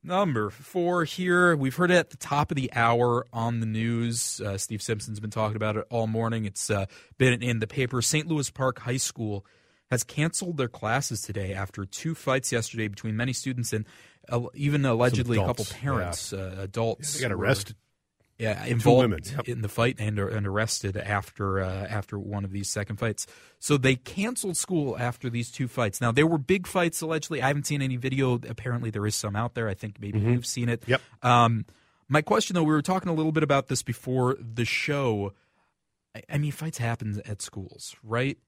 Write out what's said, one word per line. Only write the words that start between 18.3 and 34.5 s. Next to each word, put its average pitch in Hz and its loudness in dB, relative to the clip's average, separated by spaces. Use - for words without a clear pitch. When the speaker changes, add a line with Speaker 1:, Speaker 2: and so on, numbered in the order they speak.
Speaker 1:
yeah, 107 -4
Speaker 2:
Two - -2
Speaker 1:
involved 120 8
Speaker 2:
women, 107 2
yep. 127 -6
Speaker 1:
in 120 -4
the 104 -4
fight 117 0
and, 104 -2
and 101 -2
arrested 101 -2
after, 98 -2
uh, 95 -4
after 104 -6
one 98 -6
of 95 -6
these 98 -4
second 104 -4
fights. 110 -2
So - 2
they 131 4
canceled 196 -4
school 147 -2
after 120 -4
these 117 -4
two 127 -4
fights. 113 -2
Now, 120 2
there 147 6
were 165 2
big 180 0
fights, 175 0
allegedly. 156 -4
I 131 2
haven't 143 0
seen 147 0
any 131 -2
video. 131 2
Apparently, 120 -4
there 104 -2
is 107 0
some 104 -4
out 117 -2
there. 113 -2
I 98 -2
think 107 -10
maybe 104 -2
Speaker 2:
Mm-hmm. 110 4
Speaker 1:
you've 123 0
seen 120 -2
it. 117 -2
Speaker 2:
Yep. 127 2
Speaker 1:
Um, 120 6
my 143 4
question, 214 2
though, 175 4
we 151 4
were 151 4
talking 185 0
a 170 0
little 156 2
bit 156 4
about 139 2
this 131 -2
before 127 0
the 117 -4